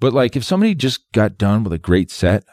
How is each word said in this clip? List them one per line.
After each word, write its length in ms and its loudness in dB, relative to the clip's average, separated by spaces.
But, 140 0
like, 220 0
if 80 -6
somebody 300 0
just 380 -4
got 260 0
done 260 0
with 100 -4
a 40 -4
great 320 0
set, 420 0